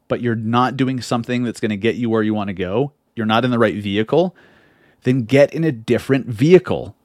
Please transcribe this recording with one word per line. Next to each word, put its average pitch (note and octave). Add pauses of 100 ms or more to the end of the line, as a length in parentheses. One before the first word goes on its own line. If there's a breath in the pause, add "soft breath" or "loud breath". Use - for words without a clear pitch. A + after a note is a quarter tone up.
but B2
you're A#2
not A#2
doing C3
something A#2+
that's A#2
gonna G#2+
get G2+
you A#2
where A2
you G#2+
wanna G2+
go, F#2+ (220)
you're A2+
not A2+
in B2
the A#2+
right G#2+
vehicle, G#2+ (680 soft breath)
then B2+
get C3+
in D#3
a D#3+
different A#2
vehicle. A#2